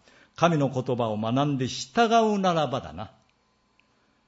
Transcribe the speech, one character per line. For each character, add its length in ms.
神 220
の 120
言 280
葉 100
を 100
学 280
ん 120
で 100
従 460
う 60
な 140
ら 140
ば 140
だ 100
な。 200